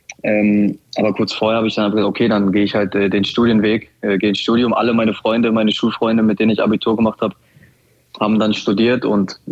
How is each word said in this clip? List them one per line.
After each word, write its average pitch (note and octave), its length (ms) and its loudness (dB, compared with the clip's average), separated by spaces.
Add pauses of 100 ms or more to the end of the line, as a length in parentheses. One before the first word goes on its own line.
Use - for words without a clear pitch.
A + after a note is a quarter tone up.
(220)
Ähm, G#2 540 2 (200)
aber G#2 180 0
kurz - 180 -4
vorher A2 260 0
habe A2 100 0
ich G#2 80 -6
dann G#2 140 0
gesagt, G#2 160 0
okay, A2+ 220 0
dann G2+ 240 2
gehe G#2 120 2
ich G2 100 -4
halt, G2+ 200 -2
äh, G2+ 140 0
den G2 160 0
Studienweg, A2 640 0 (140)
äh, G2+ 160 0
gehe G#2+ 120 0
ins G2 100 -2
Studium. A#2 340 0
Alle A#2 180 0
meine A2 220 0
Freunde, A2+ 380 0
meine A2 200 2
Schulfreunde, A2+ 500 0
mit G#2+ 180 0
denen A2 100 2
ich G#2 100 0
Abitur G#2+ 360 0
gemacht A2 260 -2
habe, G#2 120 -4 (840)
haben G#2+ 180 2
dann G#2+ 140 0
studiert A#2 520 0
und G#2 340 -2 (140)